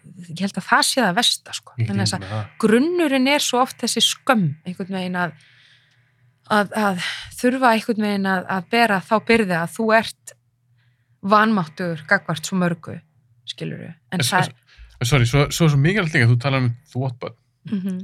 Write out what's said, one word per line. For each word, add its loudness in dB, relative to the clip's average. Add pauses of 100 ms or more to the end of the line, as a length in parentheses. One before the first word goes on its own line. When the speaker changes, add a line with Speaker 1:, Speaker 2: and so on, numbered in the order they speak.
(300)
Speaker 1:
ég -12
held -4
að -6
það 2
sé 0
það 2
versta, -2
sko. -14
Speaker 2:
Ég 0
Speaker 1:
Vegna 0
þess -2
Speaker 2:
gleymi -8
Speaker 1:
að -10
Speaker 2:
það. -6
Speaker 1:
grunnurinn 2
er 2
svo -2
oft -2
þessi -2
skömm, 0 (100)
einhvern -10
veginn -6
að, -4 (1160)
að, 0
að -2 (340)
þurfa 2
einhvern -2
veginn -2
að, -2
að -4
bera 2
þá -2 (120)
byrði 2
að -6
þú -2
ert -4 (920)
vanmáttugur 0
gagnvart -2
svo -2
mörgu, -4 (480)
skilurðu. -12 (200)
En -4
Speaker 2:
En 0
s-, -2
Speaker 1:
það 4
Speaker 2:
en -10
s-, -20
en -2
sorry, 4
svo, 4
svo 2
er 6
svo 4
mikilvægt 0
líka, 6
þú 4
talar 0
um 0 (220)
þú -4
átt -14
börn, -12 (300)
Speaker 1:
Mhm. -6